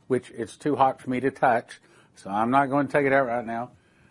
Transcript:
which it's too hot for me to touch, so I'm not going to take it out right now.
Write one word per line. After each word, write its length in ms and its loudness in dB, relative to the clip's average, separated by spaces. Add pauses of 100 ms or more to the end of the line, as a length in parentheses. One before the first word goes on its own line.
which 240 -2
it's 260 -10
too 180 -4
hot 260 0
for 80 -10
me 120 -4
to 100 0
touch, 480 0 (360)
so 140 -16
I'm 220 -2
not 180 4
going 180 0
to 60 -14
take 120 2
it 80 2
out 140 2
right 180 -4
now. 260 -8 (400)